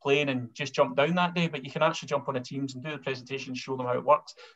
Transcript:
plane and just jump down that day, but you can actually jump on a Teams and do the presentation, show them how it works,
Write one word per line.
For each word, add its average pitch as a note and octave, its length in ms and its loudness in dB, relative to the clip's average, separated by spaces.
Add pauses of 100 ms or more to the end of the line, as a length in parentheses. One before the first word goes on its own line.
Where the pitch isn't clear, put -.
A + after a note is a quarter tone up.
plane C#3+ 300 2
and B2 240 -4
just C#3 180 -6
jump C3 240 2
down D#3 200 4
that F3 180 2
day, E3+ 140 2
but C3 160 -8
you B2 60 -12
can D3+ 120 -2
actually D#3 260 0
jump C#3 200 -2
on C3 80 0
a B2 40 -4
Teams C3+ 340 -6
and B2+ 80 -12
do D#3 100 -6
the C#3+ 60 -6
presentation, C3 560 -6
show B2+ 220 -6
them B2+ 100 -4
how B2 80 2
it B2+ 100 -2
works, - 300 4 (220)